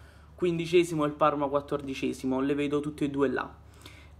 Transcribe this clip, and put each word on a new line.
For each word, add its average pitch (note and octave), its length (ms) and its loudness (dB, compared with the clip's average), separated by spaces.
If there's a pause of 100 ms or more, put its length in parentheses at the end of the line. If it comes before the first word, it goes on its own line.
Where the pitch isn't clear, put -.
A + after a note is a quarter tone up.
(340)
quindicesimo E3 720 2
il D3 80 0
Parma D3 340 2
quattordicesimo, C3+ 960 -2
le C#3 140 0
vedo C#3+ 260 0
tutte D3+ 240 -4
e C#3+ 40 0
due C#3 200 2
là. - 360 -6 (560)